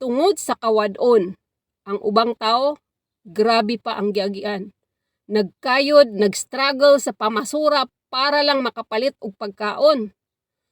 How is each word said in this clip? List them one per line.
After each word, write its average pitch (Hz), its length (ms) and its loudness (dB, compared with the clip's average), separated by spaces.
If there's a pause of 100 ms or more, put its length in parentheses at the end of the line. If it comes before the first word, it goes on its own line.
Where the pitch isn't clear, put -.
tungod 262 400 0
sa - 160 -6
kawadon. 214 800 0 (480)
Ang 202 160 -6
ubang 220 320 0
tao, 254 480 -2 (400)
grabe 220 560 0
pa - 180 -8
ang 208 140 -2
giagian. 202 640 -6 (560)
Nagkayod, 262 840 2
nagstruggle 269 840 2
sa 233 160 -6
pamasura 285 720 -2 (260)
para 285 320 0
lang 277 160 0
makapalit 233 640 -4
og 202 160 -10
pagkaon. 214 720 -2 (600)